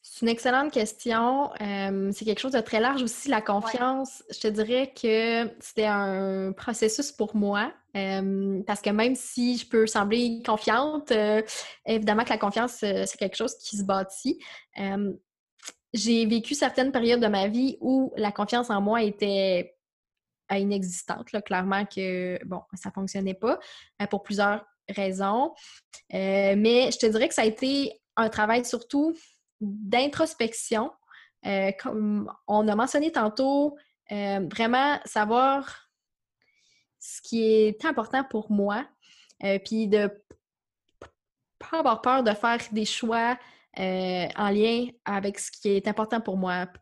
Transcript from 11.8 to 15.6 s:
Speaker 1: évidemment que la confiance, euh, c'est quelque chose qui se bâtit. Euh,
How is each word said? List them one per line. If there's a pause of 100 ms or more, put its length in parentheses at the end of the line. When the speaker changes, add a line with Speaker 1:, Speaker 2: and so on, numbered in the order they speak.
Speaker 1:
évidemment
que
la
confiance,
euh,
c'est
quelque
chose
qui
se
bâtit. (400)
Euh, (800)